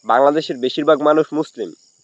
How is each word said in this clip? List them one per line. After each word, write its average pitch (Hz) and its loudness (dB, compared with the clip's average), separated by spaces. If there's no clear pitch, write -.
বাংলাদেশের 143 2
বেশিরভাগ 139 0
মানুষ 151 2
মুসলিম, 123 -8